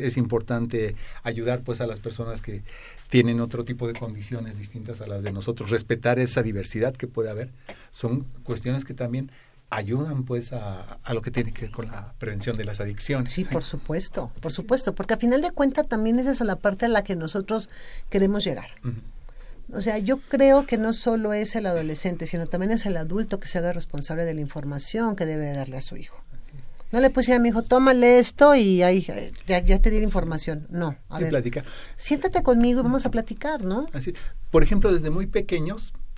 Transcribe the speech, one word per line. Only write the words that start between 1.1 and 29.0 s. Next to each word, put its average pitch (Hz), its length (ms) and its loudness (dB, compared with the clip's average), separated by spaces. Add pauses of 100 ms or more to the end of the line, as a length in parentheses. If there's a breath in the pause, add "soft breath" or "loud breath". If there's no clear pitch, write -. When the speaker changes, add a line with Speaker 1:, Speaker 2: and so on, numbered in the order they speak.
Speaker 1:
ayudar, 117 380 -2
pues, 120 200 -6
a 120 60 -2
las 107 120 -8
personas 113 420 -8
que 104 220 -8 (460 loud breath)
tienen 117 320 4
otro 117 240 -4
tipo 123 220 -6
de 117 60 -6
condiciones 110 640 -10
distintas 107 440 -12
a 104 60 -12
las 101 160 -6
de 101 100 -4
nosotros, 101 360 -4
respetar 117 500 0
esa 127 240 0
diversidad 110 520 -2
que 123 120 -10
puede 110 220 -4
haber, 120 200 -8 (420 loud breath)
son 127 340 -4 (180)
cuestiones 127 420 -4
que - 80 -12
también 127 380 -6 (380 soft breath)
ayudan, 127 540 -4
pues, 120 300 -6
a, 101 260 -8 (240)
a 123 100 -6
lo 113 80 -2
que 117 100 -6
tiene 117 200 -2
que - 120 -6
ver 104 80 -8
con 110 160 -8
la 104 320 -10
prevención 107 360 -4
de 107 80 -4
las 104 160 -6
adicciones. 123 540 -4
Speaker 2:
Sí, 185 100 -2
por 156 200 -4
supuesto, 156 680 -6 (100)
por 160 100 -6
Speaker 1:
Sí. - 60 -8
Speaker 2:
supuesto, 208 380 0
porque 196 200 -2
a - 20 0
final 247 240 2
de 349 100 -2
cuentas 294 380 2
también 226 300 0
esa 262 120 0
es 269 100 -2
la 202 160 0
parte 202 280 0
a 240 40 2
la 208 140 2
que 196 140 -4
nosotros 196 520 -4 (400 loud breath)
queremos 202 360 2
llegar. 143 240 -6 (140)
Speaker 1:
Ujú. 120 100 -4 (840 soft breath)
Speaker 2:
O 190 40 -4
sea, 214 160 0
yo 208 240 0
creo 269 460 6
que 233 100 0
no 220 160 2
solo 226 400 0
es 214 220 -2
el 208 100 -2
adolescente, 165 640 -2
sino 170 200 -4
también 185 240 0
es 226 140 0
el 190 100 0
adulto 196 440 -2
que - 80 -8
se - 100 -2
haga 175 160 0
responsable 160 500 -4
de 160 120 -2
la 151 60 -4
información 147 760 -4
que 180 100 -2
debe 151 280 -2
darle 135 240 -6
a 123 40 -4
su - 160 -6
hijo. - 200 -10 (160)
Speaker 1:
Así - 220 -10
es. 139 80 -12 (280)
Speaker 2:
No 233 80 2
le 269 100 8
puedes 254 160 2
decir 247 140 6
a - 20 6
mi 233 80 4
hijo, 226 140 2
"Tómale 247 560 8
esto 285 340 8
y 196 300 6
ahí, 185 260 4